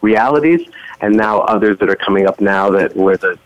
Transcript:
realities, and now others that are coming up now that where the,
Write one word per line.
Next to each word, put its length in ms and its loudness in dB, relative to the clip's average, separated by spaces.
realities, 680 2
and 160 0
now 280 0
others 360 0
that 100 0
are 60 0
coming 320 0
up 140 -2
now 280 0
that 280 0
where 180 2
the, 300 -6